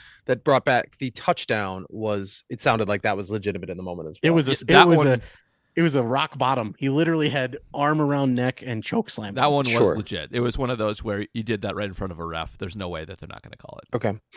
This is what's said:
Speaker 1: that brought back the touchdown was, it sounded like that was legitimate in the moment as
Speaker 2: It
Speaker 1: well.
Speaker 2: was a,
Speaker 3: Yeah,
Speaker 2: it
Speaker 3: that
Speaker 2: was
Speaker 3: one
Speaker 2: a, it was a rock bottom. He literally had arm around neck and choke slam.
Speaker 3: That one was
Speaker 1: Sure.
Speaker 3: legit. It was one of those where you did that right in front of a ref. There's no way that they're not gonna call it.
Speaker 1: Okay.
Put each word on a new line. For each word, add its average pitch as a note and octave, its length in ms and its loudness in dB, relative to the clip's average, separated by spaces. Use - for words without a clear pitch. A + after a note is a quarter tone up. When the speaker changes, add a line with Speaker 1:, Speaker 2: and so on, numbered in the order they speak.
Speaker 1:
that B2 200 0
brought C3+ 200 4
back - 340 2
the C3 140 -6
touchdown G2+ 760 -2
was, G#2 640 -4
it B2 100 -8
sounded A2+ 280 2
like G#2 140 0
that G#2+ 140 0
was G2 140 -8
legitimate F#2+ 400 -4
in F2 60 -8
the F#2 60 -10
moment F2 260 -8
as F2 140 -12
Speaker 2:
It D#3+ 80 4
Speaker 1:
well. E3+ 60 4
Speaker 2:
was C#3 120 4
a, - 20 0
Speaker 3:
Yeah, C3+ 60 2
Speaker 2:
it B2 100 -6
Speaker 3:
that D3+ 220 8
Speaker 2:
was E3 100 8
Speaker 3:
one D3 80 6
Speaker 2:
a, B2+ 140 4
it E3 60 2
was D#3+ 120 2
a C3+ 80 4
rock C3+ 340 -2
bottom. B2+ 400 0
He C3+ 120 -2
literally D#3 400 2
had B2+ 300 -2
arm D3+ 260 2
around C#3 340 2
neck B2 320 0
and A2+ 160 -4
choke - 280 -2
slam. G#2 260 -8
Speaker 3:
That C#3+ 160 2
one C#3+ 140 2
was - 20 -2
Speaker 1:
Sure. A2+ 280 4
Speaker 3:
legit. F2 360 -6
It A#2+ 80 -2
was A#2+ 180 0
one B2+ 120 -2
of A#2+ 80 -4
those G#2+ 260 -4
where G#2 280 -4
you A2+ 120 -6
did G#2+ 180 -2
that G2 140 -6
right G2+ 100 -4
in G2 60 -8
front F#2 200 -6
of D#2+ 60 -12
a E2+ 60 -8
ref. E2 340 -8
There's F#2+ 160 -8
no F#2+ 140 -8
way E2 160 -8
that F2 140 -14
they're - 100 -16
not - 140 -16
gonna - 140 -20
call - 280 -18
it. - 100 -10
Speaker 1:
Okay. A2 240 -2